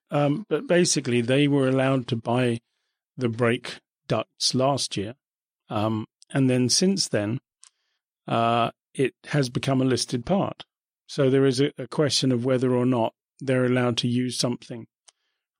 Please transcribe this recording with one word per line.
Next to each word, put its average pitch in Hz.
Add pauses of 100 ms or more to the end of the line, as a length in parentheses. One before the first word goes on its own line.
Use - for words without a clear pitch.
(120)
Um, 147
but 151
basically, 147
they 131
were 139
allowed 131
to 123
buy 117 (580)
the 127
brake 117 (280)
ducts -
last 131
year. 107 (540)
Um, 110 (260)
and 135
then 127
since 185
then, 110 (880)
uh, 117 (220)
it 131 (140)
has 139
become 131
a 131
listed 123
part. 170 (440)
So 139
there 135
is 131
a, 143
a 127
question 135
of 120
whether 127
or 123
not 120 (260)
they're 127
allowed 123
to -
use 123
something 120 (720)